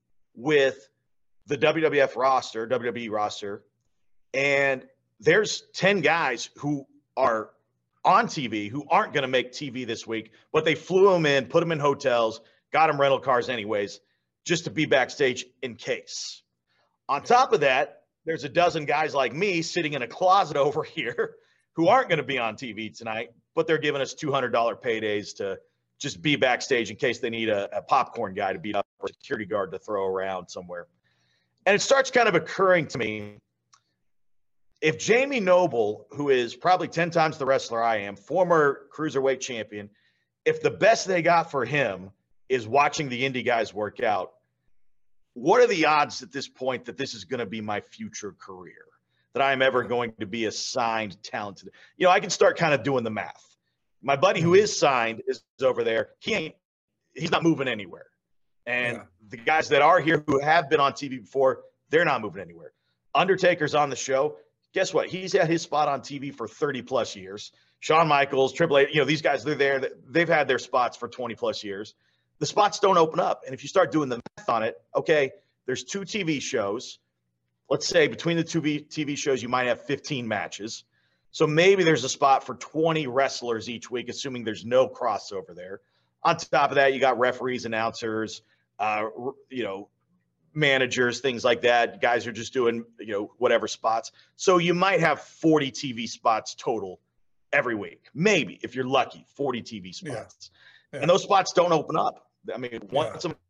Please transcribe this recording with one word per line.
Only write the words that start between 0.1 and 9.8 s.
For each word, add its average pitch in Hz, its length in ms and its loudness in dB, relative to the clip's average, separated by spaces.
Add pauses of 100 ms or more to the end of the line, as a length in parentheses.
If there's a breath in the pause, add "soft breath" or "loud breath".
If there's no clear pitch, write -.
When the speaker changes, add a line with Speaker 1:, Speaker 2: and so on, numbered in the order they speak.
Speaker 1:
with 135 540 0 (580)
the 214 100 -4
W 160 280 2
W 143 180 4
F 131 140 0
roster, 120 500 0
W 120 240 -2
W 117 140 -6
E 110 40 -8
roster, 104 540 -4 (720)
and 139 520 2 (360)
there's 208 320 4 (200)
ten 196 280 2
guys 147 560 0
who 143 280 -6 (320)
are 113 340 0 (540)
on 180 220 4
T 143 220 -6
V 104 200 -4
who 147 200 -10
aren't 190 240 2
gonna 135 160 -2
make 127 240 0
T 143 180 -10
V 123 140 -10